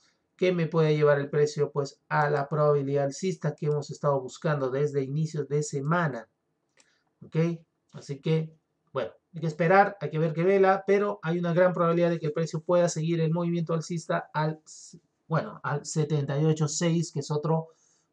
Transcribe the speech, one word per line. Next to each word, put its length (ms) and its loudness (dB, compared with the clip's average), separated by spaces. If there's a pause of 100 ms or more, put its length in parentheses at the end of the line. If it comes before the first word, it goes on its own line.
(360)
que 160 0
me 160 0
puede 280 2
llevar 240 4
el 120 -4
precio, 400 0
pues, 360 -4
a 220 0
la 180 0
probabilidad 580 2
alcista 500 -4
que 100 -8
hemos 240 -2
estado 320 0
buscando 480 -2
desde 320 0
inicios 480 -4
de 140 0
semana. 680 -2 (960)
¿Ok? 100 -10 (580)
Así 280 -12
que, 340 -2 (380)
bueno, 180 -4 (220)
hay 60 -12
que 80 -4
esperar, 540 4
hay 80 -6
que 100 -4
ver 140 0
qué 100 -2
vela, 420 4
pero 380 0
hay 160 -2
una 140 -2
gran 180 4
probabilidad 380 2
de 100 -2
que 60 -4
el 80 -2
precio 280 -4
pueda 280 2
seguir 320 -2
el 100 0
movimiento 420 -2
alcista 600 -4
al, 260 -2 (680)
bueno, 340 -6
al 220 -6
setenta 520 -2
y 60 2
ocho 240 2
seis, 460 0
que 80 -4
es 100 -6
otro 380 -2 (440)